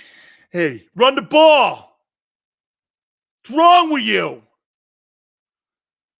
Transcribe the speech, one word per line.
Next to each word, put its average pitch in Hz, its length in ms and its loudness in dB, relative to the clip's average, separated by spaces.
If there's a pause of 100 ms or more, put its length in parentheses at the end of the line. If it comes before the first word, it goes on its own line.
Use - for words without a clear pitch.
(540)
Hey, 151 320 -6 (100)
run 254 200 0
the 277 80 -8
ball. 285 760 0 (1400)
What's 233 160 -12
wrong 339 320 4
with 285 140 -4
you? 170 400 -6 (1800)